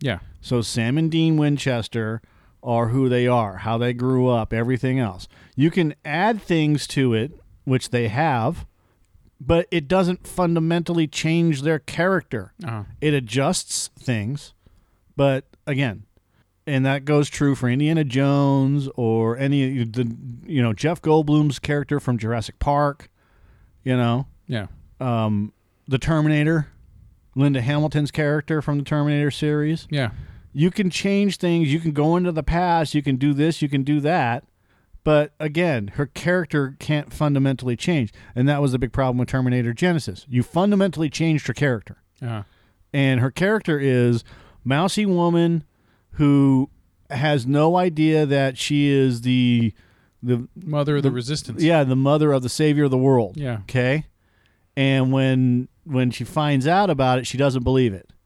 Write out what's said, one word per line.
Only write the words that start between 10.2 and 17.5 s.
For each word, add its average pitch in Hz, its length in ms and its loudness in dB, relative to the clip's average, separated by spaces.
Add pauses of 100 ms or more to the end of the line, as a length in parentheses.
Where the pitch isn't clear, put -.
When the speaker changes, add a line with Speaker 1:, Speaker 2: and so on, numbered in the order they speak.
Speaker 2:
fundamentally 170 800 0
change 160 560 0
their 156 160 0
character. 165 760 -2 (100)
Speaker 1:
Uh-huh. 113 220 -8 (160)
Speaker 2:
It 147 140 2
adjusts 135 760 -2 (100)
things, 117 540 -4 (640)
but 139 300 0 (200)
again, 131 380 -4 (600)
and 135 180 0
that 135 220 -2
goes 147 240 2
true 143 240 0